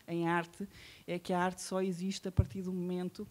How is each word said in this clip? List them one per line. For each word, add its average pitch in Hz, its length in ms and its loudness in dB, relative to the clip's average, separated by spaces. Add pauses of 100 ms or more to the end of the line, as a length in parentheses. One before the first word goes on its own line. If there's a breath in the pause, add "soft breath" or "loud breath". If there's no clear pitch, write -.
em 170 220 2
arte 170 360 0 (400 loud breath)
é 175 140 -2
que 180 140 -2
a 180 60 4
arte 180 220 2
só 190 200 -2
existe 190 480 -2
a - 20 -6
partir 190 300 4
do 180 100 -4
momento, 180 600 -2